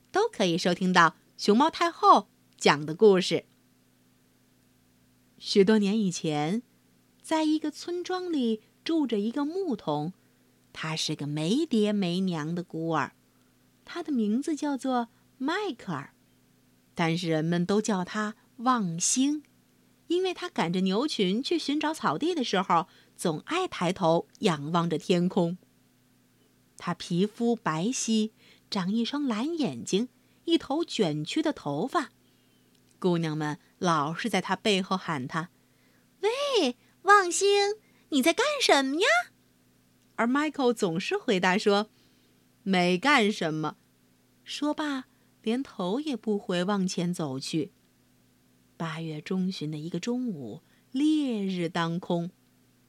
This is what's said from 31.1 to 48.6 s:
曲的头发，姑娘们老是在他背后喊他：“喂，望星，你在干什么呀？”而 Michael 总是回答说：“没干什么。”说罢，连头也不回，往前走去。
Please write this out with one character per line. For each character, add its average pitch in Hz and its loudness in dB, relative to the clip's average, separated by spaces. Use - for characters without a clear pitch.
曲 311 -4
的 311 -2
头 147 -4
发， 285 -4
姑 175 2
娘 156 -4
们 151 -4
老 165 2
是 - -4
在 196 0
他 190 -2
背 196 2
后 185 -2
喊 147 -4
他 165 -6
：“喂， 466 0
望 381 6
星， 403 2
你 269 2
在 339 4
干 427 0
什 311 4
么 277 -2
呀？” 466 2
而 220 0
Michael 277 2
总 175 0
是 339 -4
回 220 0
答 185 2
说 202 2
：“没 180 4
干 233 4
什 165 -4
么。” 156 -4
说 294 -4
罢， 285 -6
连 247 -2
头 196 -4
也 302 -4
不 208 -2
回， 180 -2
往 196 0
前 180 -2
走 139 -6
去。 - -4